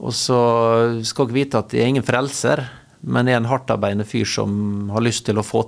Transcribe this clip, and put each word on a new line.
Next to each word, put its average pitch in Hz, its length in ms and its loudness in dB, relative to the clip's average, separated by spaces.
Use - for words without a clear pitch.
og 123 80 -6
så 123 260 0
skal 131 220 0
dere 120 80 -2
vite 139 240 0
at - 100 -8
jeg 120 140 2
er 131 80 2
ingen 131 100 0
frelser, 135 600 0
men 123 240 0
jeg 127 100 4
er 117 60 0
en 117 80 -2
hardtarbeidende 104 560 -2
fyr 110 200 -2
som 104 640 -4
har 113 120 0
lyst 117 240 -2
til 107 120 0
å 104 40 2
få 113 240 -2